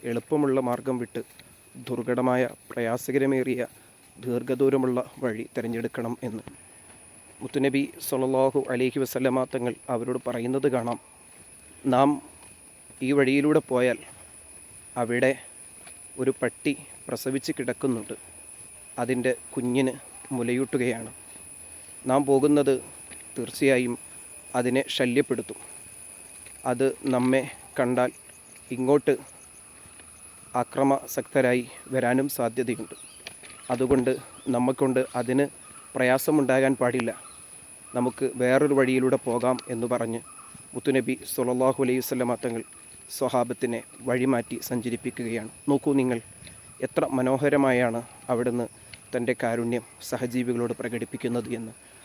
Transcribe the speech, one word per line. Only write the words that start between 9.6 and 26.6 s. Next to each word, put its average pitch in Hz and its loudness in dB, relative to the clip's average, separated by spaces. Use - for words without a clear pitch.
അവരോട് 123 -4
പറയുന്നത് 123 -2
കാണാം, 117 -2
"നാം 135 6
ഈ - 0
വഴിയിലൂടെ 143 4
പോയാൽ 123 2
അവിടെ 123 2
ഒരു 131 0
പട്ടി 135 -2
പ്രസവിച്ച് 131 -4
കിടക്കുന്നുണ്ട്, 123 -4
അതിൻ്റെ 123 0
കുഞ്ഞിന് 127 0
മുലയൂട്ടുകയാണ്. 123 -2
നാം 131 4
പോകുന്നത് 139 6
തീർച്ചയായും 127 2
അതിനെ 127 2
ശല്യപ്പെടുത്തും. 123 0